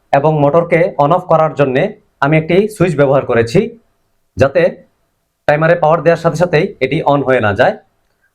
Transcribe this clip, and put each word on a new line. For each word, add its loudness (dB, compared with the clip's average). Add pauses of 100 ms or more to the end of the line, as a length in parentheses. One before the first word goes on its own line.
(180)
এবং 2 (120)
মোটরকে 2 (240)
on 2
off -4
করার 2
জন্যে 0 (420)
আমি 0
একটি -2 (180)
সুইচ 0
ব্যবহার 2
করেছি, 0 (800)
যাতে 2 (840)
টাইমারে 2
পাওয়ার 2
দেওয়ার 0
সাথে -2
সাথেই 0 (200)
এটি -4 (140)
on 2
হয়ে 2
না 2
যায়। 2 (600)